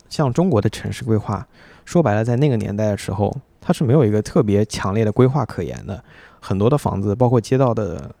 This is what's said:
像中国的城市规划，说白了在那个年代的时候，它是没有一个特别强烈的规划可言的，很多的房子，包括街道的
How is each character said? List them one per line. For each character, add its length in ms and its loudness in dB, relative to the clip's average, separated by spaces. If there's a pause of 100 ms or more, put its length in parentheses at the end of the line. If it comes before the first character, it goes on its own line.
像 240 -2
中 180 2
国 100 4
的 80 2
城 240 -8
市 120 -10
规 120 2
划， 300 -4 (380)
说 180 2
白 120 2
了 100 0
在 120 0
那 120 4
个 80 2
年 180 -4
代 120 0
的 100 0
时 160 -8
候， 240 0 (240)
它 100 -6
是 140 0
没 80 2
有 100 6
一 80 4
个 120 0
特 200 0
别 220 4
强 300 -6
烈 100 2
的 80 0
规 140 6
划 180 0
可 180 -8
言 240 -10
的， 160 -10 (380)
很 180 -4
多 120 4
的 80 2
房 240 -4
子， 120 0
包 140 2
括 100 2
街 200 0
道 160 2
的 360 -6 (100)